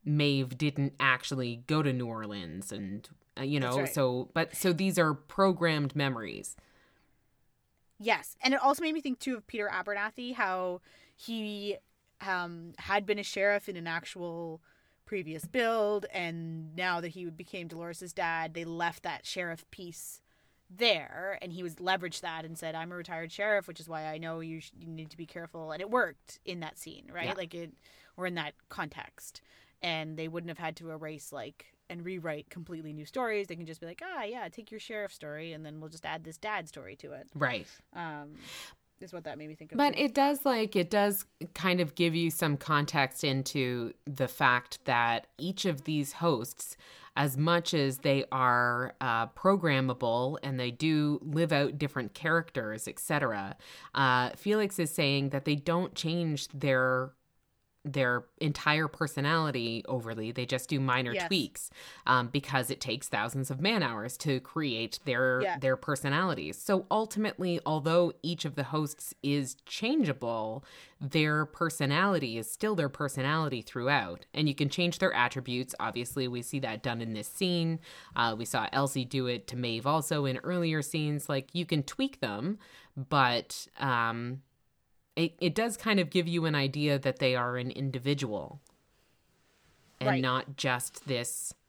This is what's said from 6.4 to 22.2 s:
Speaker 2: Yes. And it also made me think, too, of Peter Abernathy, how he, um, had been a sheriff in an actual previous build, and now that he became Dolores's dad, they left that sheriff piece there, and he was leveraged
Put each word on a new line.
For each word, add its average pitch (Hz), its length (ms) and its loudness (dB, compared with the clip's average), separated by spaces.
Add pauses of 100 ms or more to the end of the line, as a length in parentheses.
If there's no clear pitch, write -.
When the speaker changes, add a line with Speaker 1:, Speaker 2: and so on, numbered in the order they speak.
Speaker 2:
Yes. 208 420 0
And 262 120 4
it 269 80 2
also 277 200 4
made 311 120 0
me 320 80 -2
think, 262 180 -4
too, 254 160 -2
of 214 120 -12
Peter 208 240 -4
Abernathy, 208 640 -4
how 185 480 -2 (340)
he, 208 640 -6 (440)
um, 175 560 -4
had 202 280 0
been 202 140 0
a 202 40 -6
sheriff 202 440 2
in 196 80 -8
an 170 120 -8
actual 165 760 -6 (440)
previous 160 400 -6
build, 214 680 2
and 165 600 -6
now 180 260 0
that 170 80 -6
he 180 160 -12
became 170 420 -10
Dolores's 170 460 -10
dad, 165 400 -2
they 170 120 -6
left 165 380 -4
that 160 220 -6
sheriff 170 460 -8
piece - 500 -14 (480)
there, 185 720 0
and 180 100 -10
he 180 120 -10
was 165 120 -8
leveraged 180 460 -2